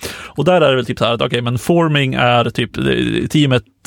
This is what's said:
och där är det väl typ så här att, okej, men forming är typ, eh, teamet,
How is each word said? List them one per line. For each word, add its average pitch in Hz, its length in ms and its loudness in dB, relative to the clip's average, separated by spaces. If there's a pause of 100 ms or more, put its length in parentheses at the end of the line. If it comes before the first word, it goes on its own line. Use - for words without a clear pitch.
(120)
och - 320 -8
där 180 160 4
är 143 100 4
det 131 60 2
väl 120 100 -2
typ 123 120 -6
så 117 60 -2
här 113 80 2
att, 120 100 -2
okej, 120 200 -2
men 120 160 -2
forming 151 560 0
är 120 360 2
typ, - 260 -4
eh, 123 520 -2
teamet, 135 360 2 (220)